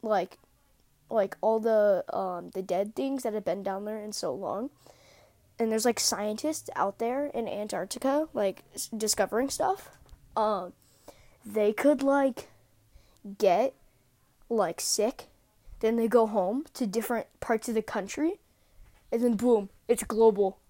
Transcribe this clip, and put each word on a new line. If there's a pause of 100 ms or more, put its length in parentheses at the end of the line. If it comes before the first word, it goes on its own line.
like, (720)
like,
all
the, (100)
um,
the
dead
things
that
have
been
down
there
in
so
long, (880)
and
there's,
like,
scientists
out
there
in
Antarctica,
like, (140)
s-,
discovering
stuff, (480)
um, (680)
they
could,
like, (880)
get, (720)
like,
sick, (540)
then
they
go
home (120)
to
different (140)
parts
of
the
country, (720)
and
then
boom, (180)
it's
global. (100)